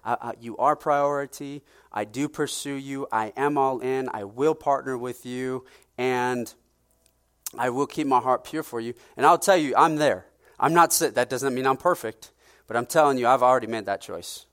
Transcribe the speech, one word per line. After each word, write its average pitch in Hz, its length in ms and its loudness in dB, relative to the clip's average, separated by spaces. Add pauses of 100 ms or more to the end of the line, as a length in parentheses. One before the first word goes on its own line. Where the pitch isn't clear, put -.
I, 120 160 -2
I, 117 200 -10
you 117 180 -12
are 143 180 2
priority. 143 840 -2 (320)
I 107 120 -4
do 127 220 -6
pursue 143 460 -6
you. 139 380 -8
I 110 260 -2
am 147 180 0
all 135 260 0
in. 131 300 -2
I 104 120 -8
will 131 320 0
partner 135 420 -2
with 123 300 -10
you, 127 360 -6 (320)
and 123 560 -2 (1040)
I 123 140 -2
will 131 160 -2
keep 147 220 -4
my 131 120 4
heart 123 260 0
pure 156 180 -8
for 120 160 -8
you." 117 160 -8 (200)
And 131 120 4
I'll 165 100 8
tell 185 200 4
you, 139 200 0
I'm 156 200 4
there. 120 280 0 (340)
I'm 151 140 2
not 165 180 6
sit-, 156 220 0
that 123 160 0
doesn't 131 240 -2
mean 131 140 -2
I'm 135 100 2
perfect, - 540 -4 (360)
but 110 80 -6
I'm 120 100 0
telling 147 320 4
you, 120 100 2
I've 123 160 4
already 123 240 4
made 113 180 -6
that 98 160 -4
choice. - 520 -14